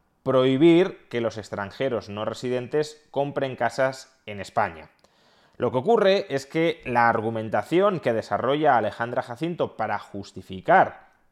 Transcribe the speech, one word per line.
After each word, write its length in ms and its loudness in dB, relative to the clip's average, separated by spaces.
prohibir 840 4
que 100 -4
los 180 -4
extranjeros 680 -6
no 160 -8
residentes 880 -4
compren 460 -4
casas 680 -4
en 140 -10
España. 500 -4
Lo 160 -2
que 60 -2
ocurre 540 2
es 120 -6
que 400 -2
la 240 4
argumentación 920 0
que 140 0
desarrolla 640 2
Alejandra 440 -2
Jacinto 540 -6
para 240 -4
justificar 1080 0